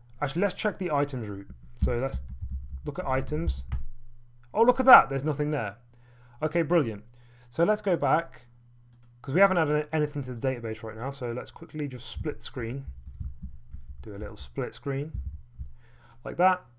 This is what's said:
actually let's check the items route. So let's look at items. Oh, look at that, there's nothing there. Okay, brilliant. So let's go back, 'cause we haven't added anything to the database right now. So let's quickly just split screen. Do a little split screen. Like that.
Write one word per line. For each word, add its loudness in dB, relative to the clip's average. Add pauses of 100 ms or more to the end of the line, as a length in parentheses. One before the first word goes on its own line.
(220)
actually 0
let's 2
check -2
the -2
items 0
route. -8 (320)
So 4
let's -2 (600)
look -6
at -4
items. 0 (880)
Oh, 6
look 6
at 4
that, 12
there's -2
nothing 0
there. -2 (640)
Okay, 0
brilliant. 2 (460)
So 2
let's 2
go 2
back, 0 (760)
'cause -4
we 6
haven't 6
added 2
anything 0
to -6
the 0
database -4
right -6
now. -4
So -4
let's -8
quickly -8
just -10
split -6
screen. -6 (1160)
Do -10
a -10
little -8
split -6
screen. -4 (1120)
Like -8
that. 4 (140)